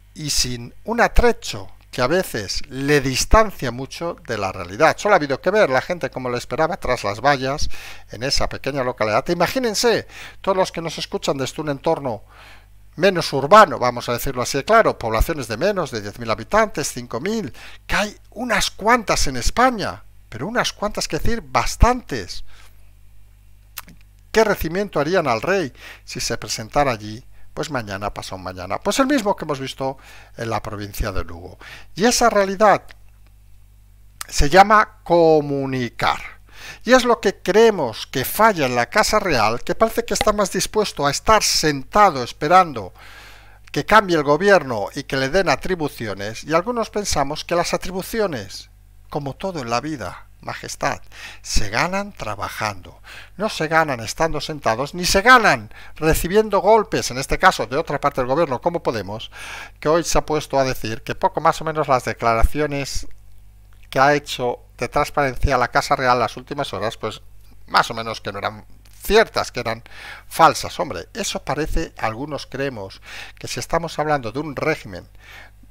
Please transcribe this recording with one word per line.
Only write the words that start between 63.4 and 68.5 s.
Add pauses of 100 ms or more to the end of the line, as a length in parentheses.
que
ha
hecho (200)
de
transparencia
la
Casa
Real
las
últimas
horas,
pues (460)
más
o
menos
que
no
eran (340)